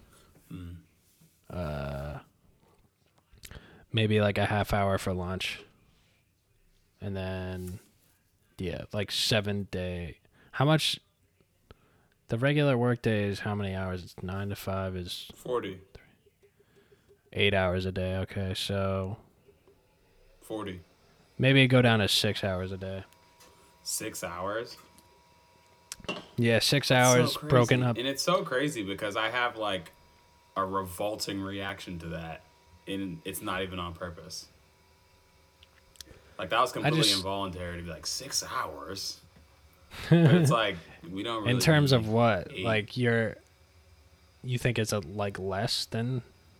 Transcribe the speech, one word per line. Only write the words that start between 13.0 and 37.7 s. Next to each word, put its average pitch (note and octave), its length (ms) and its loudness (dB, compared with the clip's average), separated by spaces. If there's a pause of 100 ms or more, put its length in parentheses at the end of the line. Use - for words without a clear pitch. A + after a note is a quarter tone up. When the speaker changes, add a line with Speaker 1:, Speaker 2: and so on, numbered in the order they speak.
Speaker 2:
day G#2+ 240 2
is G2+ 160 -2
how G#2 120 -2
many G2 220 -2
hours? F#2 280 -4
It's - 200 -16
nine G2 260 -4
to G2 60 -6
five F#2+ 400 -4
is F2+ 400 -8
Speaker 1:
Forty. G2 440 -4 (1500)
Speaker 2:
eight G2+ 200 2
hours F#2 320 2
a F#2+ 60 -4
day. F#2 260 -2
Okay, F#2+ 380 -4
so F#2+ 600 -2 (1200)
Speaker 1:
Forty. G2 380 -8 (580)
Speaker 2:
maybe C3 300 8
go B2+ 140 8
down A2+ 180 6
to G2 80 4
six - 360 0
hours F#2+ 280 -2
a F#2+ 60 -8
day. F#2+ 260 -8 (800)
Speaker 1:
Six - 400 -6
hours? F#2+ 540 -6 (1600)
Speaker 2:
Yeah, A#2 220 4
six - 300 2
Speaker 1:
That's B2+ 240 6
so B2 80 8
Speaker 2:
hours A#2+ 160 0
broken B2+ 440 4
Speaker 1:
crazy. B2 80 2
Speaker 2:
up. A2+ 80 -2
Speaker 1:
And B2+ 100 -2
it's C#3 160 -2
so F3+ 200 2
crazy C3 400 -2
because G2 320 -4
I A2 140 0
have, A#2+ 280 -2
like, G2 340 -4 (640)
a F#2+ 100 0
revolting G2 760 -4
reaction G2 580 -8
to E2+ 100 -10
that, E2 340 -10 (440)
and G2 380 -6
it's F#2+ 160 -10
not F#2+ 220 -4
even F#2 160 -8
on F2 140 -6
purpose. E2+ 540 -12 (1900)
Like, - 120 -8
that A2 100 2
was B2+ 120 4
Speaker 2:
I - 20 -8
Speaker 1:
completely D3 300 2
Speaker 2:
just - 140 4
Speaker 1:
involuntary F#2 600 -4